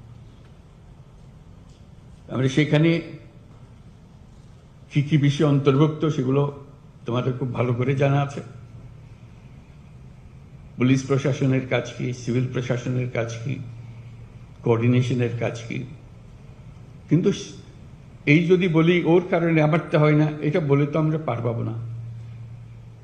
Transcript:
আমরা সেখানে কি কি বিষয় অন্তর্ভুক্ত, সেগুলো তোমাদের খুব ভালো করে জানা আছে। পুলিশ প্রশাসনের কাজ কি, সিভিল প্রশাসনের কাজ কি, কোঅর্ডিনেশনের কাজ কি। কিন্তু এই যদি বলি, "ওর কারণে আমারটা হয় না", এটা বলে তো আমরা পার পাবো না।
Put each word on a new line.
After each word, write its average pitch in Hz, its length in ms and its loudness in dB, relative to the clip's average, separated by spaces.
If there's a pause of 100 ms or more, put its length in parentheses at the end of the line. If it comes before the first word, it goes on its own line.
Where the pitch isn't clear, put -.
(2250)
আমরা 131 200 -2
সেখানে 156 520 2 (1900)
কি 147 100 2
কি 156 160 2
বিষয় 143 300 2
অন্তর্ভুক্ত, 143 600 2
সেগুলো 143 560 -2 (420)
তোমাদের 123 260 -2
খুব 123 220 -6
ভালো 120 200 0
করে 123 200 0
জানা 139 280 2
আছে। - 180 -8 (2250)
পুলিশ 131 300 2
প্রশাসনের 131 640 0
কাজ 120 300 -2
কি, 127 140 -4
সিভিল 123 400 -4
প্রশাসনের 127 580 -4
কাজ 113 340 -6
কি, 123 140 -6 (1040)
কোঅর্ডিনেশনের 120 680 2 (100)
কাজ - 280 -4
কি। - 160 -8 (1200)
কিন্তু 180 240 4 (920)
এই 160 200 6
যদি 180 220 4
বলি, 165 360 4
"ওর 170 260 4
কারণে 165 320 2
আমারটা 151 360 2
হয় 151 160 6
না", 151 120 4 (160)
এটা 151 180 0
বলে 143 260 2
তো 151 120 -2
আমরা 156 200 0
পার 123 240 -4
পাবো 117 200 -2
না। 113 120 -6 (1300)